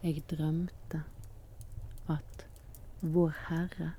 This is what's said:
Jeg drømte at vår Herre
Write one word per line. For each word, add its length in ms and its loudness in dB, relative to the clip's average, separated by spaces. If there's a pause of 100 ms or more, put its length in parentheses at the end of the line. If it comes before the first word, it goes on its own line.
Jeg 300 2
drømte 720 2 (1040)
at 380 -2 (540)
vår 280 8 (140)
Herre 560 0